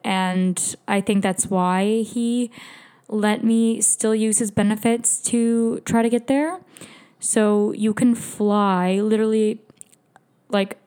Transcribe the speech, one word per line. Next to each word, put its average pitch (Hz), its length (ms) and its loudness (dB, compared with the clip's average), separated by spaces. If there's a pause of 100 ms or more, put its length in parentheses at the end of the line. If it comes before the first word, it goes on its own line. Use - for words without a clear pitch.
And 185 720 -2 (120)
I 196 140 0
think 196 220 0
that's 190 240 -2
why 190 540 0
he 233 500 -2 (560)
let 214 360 0
me 226 380 2
still 220 320 0
use 220 260 0
his 214 120 -4
benefits 220 720 0
to 233 640 0
try 233 160 2
to 233 80 2
get 240 180 0
there. 302 320 0 (600)
So 208 520 2
you 214 220 -2
can 240 200 2
fly 202 880 0
literally, 220 600 0 (880)
like, 196 380 -2